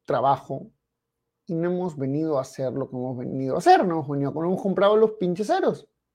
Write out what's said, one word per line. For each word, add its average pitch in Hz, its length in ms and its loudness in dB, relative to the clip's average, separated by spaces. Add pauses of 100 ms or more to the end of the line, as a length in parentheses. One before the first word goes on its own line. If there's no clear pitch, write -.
trabajo, 135 640 0 (800)
y 180 80 -6
no 170 160 0
hemos 180 260 -4
venido 143 400 -2
a 131 40 2
hacer 135 320 -6
lo 131 180 -6
que 131 60 -10
hemos 127 200 -6
venido 131 380 -4
a 156 40 -2
hacer, 330 280 6
no 170 80 0
hemos 151 140 -4
venido, 139 240 -2
no 160 140 -4
hemos 185 140 -2
comprado 196 360 4
los 220 160 4
pinches 185 380 -2
aros". 330 360 0 (280)